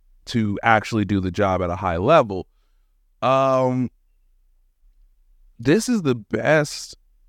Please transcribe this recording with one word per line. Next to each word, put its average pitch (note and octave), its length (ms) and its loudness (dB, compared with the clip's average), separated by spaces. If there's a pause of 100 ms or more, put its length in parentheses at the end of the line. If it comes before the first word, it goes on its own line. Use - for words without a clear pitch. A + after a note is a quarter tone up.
(260)
to G#2+ 360 -2
actually A2 440 2
do G2+ 160 0
the F#2 100 -4
job F#2 320 0
at F2 80 -2
a F2 40 -6
high F2+ 220 -4
level. G#2+ 480 2 (760)
Um, C3 680 0 (1700)
this D3 300 2
is A3+ 120 0
the C3+ 140 0
best A#2+ 800 -2 (340)